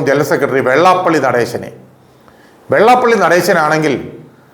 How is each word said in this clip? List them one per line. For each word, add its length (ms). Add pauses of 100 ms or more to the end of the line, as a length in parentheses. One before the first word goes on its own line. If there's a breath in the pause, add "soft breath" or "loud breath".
ജനറൽ 240
സെക്രട്ടറി 360
വെള്ളാപ്പള്ളി 600
നടേശനെ. 420 (1040 soft breath)
വെള്ളാപ്പള്ളി 500
നടേശനാണെങ്കിൽ 720 (580 soft breath)